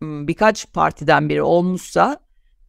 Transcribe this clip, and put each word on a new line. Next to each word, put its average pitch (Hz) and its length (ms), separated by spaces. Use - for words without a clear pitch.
m, 147 260
birkaç 214 460
partiden 151 560
biri 147 120
olmuşsa, 175 760